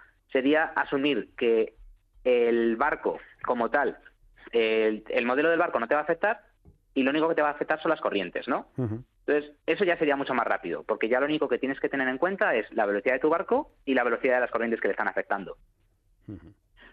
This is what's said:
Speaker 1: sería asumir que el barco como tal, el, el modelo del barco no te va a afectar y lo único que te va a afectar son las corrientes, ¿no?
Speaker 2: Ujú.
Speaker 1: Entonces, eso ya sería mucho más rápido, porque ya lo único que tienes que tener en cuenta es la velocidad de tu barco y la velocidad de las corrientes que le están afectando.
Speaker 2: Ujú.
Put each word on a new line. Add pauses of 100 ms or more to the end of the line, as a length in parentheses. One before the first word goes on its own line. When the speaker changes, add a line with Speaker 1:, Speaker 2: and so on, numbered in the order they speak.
(320)
Speaker 1:
sería (100)
asumir
que (500)
el
barco (260)
como
tal, (540)
el,
el
modelo
del
barco
no
te
va
a
afectar (520)
y
lo
único
que
te
va
a
afectar
son
las
corrientes,
¿no? (100)
Speaker 2:
Ujú. (220)
Speaker 1:
Entonces, (140)
eso
ya
sería
mucho
más
rápido,
porque
ya
lo
único
que
tienes
que
tener
en
cuenta
es
la
velocidad
de
tu
barco (140)
y
la
velocidad
de
las
corrientes
que
le
están
afectando. (720)
Speaker 2:
Ujú. (380)